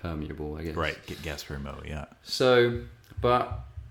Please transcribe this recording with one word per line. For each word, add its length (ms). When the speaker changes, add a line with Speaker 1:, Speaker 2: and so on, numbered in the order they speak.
Speaker 1:
permeable, 560
I 60
guess. 120
Speaker 2:
Right, 300
get 160
gas 220
permeable, 420
yeah. 200
Speaker 1:
So, 560
but, 380